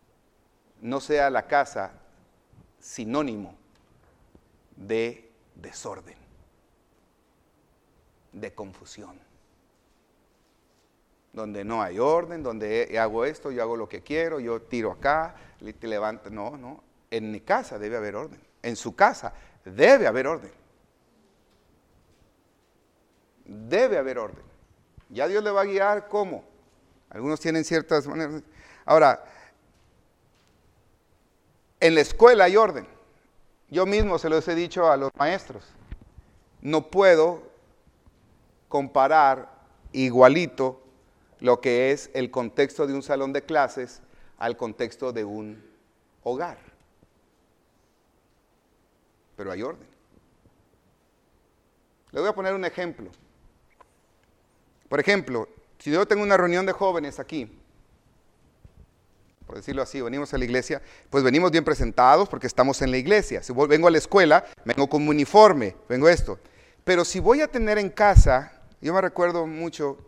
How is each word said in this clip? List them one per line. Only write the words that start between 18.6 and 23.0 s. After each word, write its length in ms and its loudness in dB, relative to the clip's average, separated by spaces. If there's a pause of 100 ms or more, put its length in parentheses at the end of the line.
en 140 -8
su 180 -12
casa 400 -2 (300)
debe 420 4
haber 220 -2
orden. 240 -8 (3000)